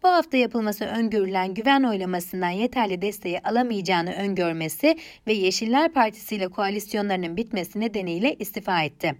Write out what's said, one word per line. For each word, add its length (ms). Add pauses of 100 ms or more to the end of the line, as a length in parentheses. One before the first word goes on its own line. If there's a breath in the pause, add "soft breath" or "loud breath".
bu 60
hafta 280
yapılması 480
öngörülen 680
güven 280
oylamasından 680
yeterli 520
desteği 380
alamayacağını 720
öngörmesi 840 (300 loud breath)
ve 60
Yeşiller 600
Partisi 440
ile 120
koalisyonlarının 880
bitmesi 440
nedeniyle 540
istifa 480
etti. 380